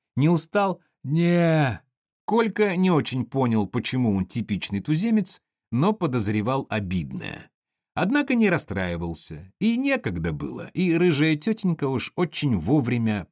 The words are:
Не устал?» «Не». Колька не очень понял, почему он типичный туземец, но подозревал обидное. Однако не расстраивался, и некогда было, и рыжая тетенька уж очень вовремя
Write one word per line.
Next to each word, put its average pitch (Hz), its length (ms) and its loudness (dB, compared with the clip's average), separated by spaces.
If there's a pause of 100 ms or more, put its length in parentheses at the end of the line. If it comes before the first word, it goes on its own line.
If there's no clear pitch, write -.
(160)
Не 139 140 4
устал?» 180 500 0 (240)
«Не». 160 760 2 (440)
Колька 214 500 0
не 185 160 2
очень 131 360 0
понял, 113 400 2
почему 120 500 0
он 95 80 0
типичный 98 560 -4
туземец, 196 640 0 (280)
но 156 220 2
подозревал 123 800 -2
обидное. 90 800 -6 (440)
Однако 285 400 0
не 220 140 4
расстраивался, 85 1120 -4
и 226 160 2
некогда 202 560 -2
было, 139 420 -8
и 175 220 2
рыжая 160 400 4
тетенька 175 520 -2
уж 131 280 -4
очень - 420 0
вовремя 113 720 0